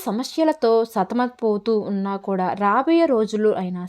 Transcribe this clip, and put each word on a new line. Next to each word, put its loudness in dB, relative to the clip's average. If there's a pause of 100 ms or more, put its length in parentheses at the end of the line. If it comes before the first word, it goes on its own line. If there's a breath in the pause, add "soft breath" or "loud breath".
సమస్యలతో 0 (220)
సతమతపోతూ -2 (180)
ఉన్నా -2 (160)
కూడా 0 (160)
రాబోయే 4
రోజులు 2 (120)
అయినా -8